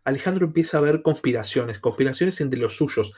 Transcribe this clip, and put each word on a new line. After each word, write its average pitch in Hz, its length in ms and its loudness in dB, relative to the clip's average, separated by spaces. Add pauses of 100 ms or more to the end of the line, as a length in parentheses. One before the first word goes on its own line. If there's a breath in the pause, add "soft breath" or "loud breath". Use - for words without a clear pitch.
Alejandro 180 420 0
empieza 160 320 0
a 147 40 4
ver 151 200 2
conspiraciones, 120 760 0
conspiraciones 135 640 0
entre 131 180 0
los 120 180 -2
suyos. 123 420 0